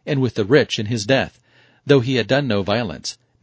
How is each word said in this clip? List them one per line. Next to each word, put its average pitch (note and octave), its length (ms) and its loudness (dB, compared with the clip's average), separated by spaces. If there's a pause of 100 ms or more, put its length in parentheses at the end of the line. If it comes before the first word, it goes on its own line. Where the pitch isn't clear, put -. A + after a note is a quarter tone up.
and D3 160 -2
with B2+ 140 0
the G#2+ 120 -2
rich B2 340 2
in G#2 80 -6
his A2 180 -6
death, A2+ 340 0 (460)
though C#3 140 6
he C3 160 -2
had A2 100 0
done C3+ 220 0
no G2+ 160 0
violence, G2+ 520 -4 (280)